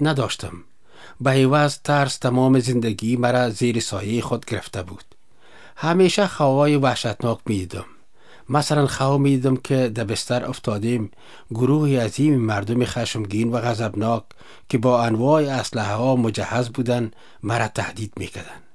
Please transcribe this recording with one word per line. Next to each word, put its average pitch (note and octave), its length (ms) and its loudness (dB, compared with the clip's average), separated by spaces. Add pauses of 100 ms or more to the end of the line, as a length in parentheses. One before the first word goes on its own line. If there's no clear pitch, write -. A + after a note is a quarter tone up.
نداشتم. C3 520 -2 (680)
به B2 100 2
عوض C3+ 540 4
ترس C#3+ 320 2
تمام C3 420 4
زندگی A#2 580 0
مرا A#2+ 340 2
زیر A#2 300 0
سایهٔ G#2 400 -4
خود - 260 -4
گرفته G2 360 -8
بود. F#2 220 -16 (720)
همیشه F3+ 500 4
خوابای D3 500 2
وحشتناک A#2+ 680 0
می‌دیدم. F#2 380 -4 (680)
مثلاً D3 360 2
خواب C3+ 340 2
می‌دیدم C3+ 360 2
که B2+ 320 0
در A2+ 160 -4
بستر A#2 400 -2
افتادیم، A2 680 -2 (400)
گروه C#3 400 2
عظیم C3 460 2
مردم A2 480 0
خشمگین A2+ 680 -4
و A#2+ 80 -2
غضبناک A2+ 640 -2 (460)
که C3 100 0
با A#2+ 240 4
انواع B2 400 2
اسلحه A#2+ 520 -4
ها B2+ 220 0
مجهز A2+ 520 0
بودن A#2+ 420 -2 (320)
مرا A2 260 -2
تهدید G#2+ 480 -8
می‌کردن. - 440 -12 (140)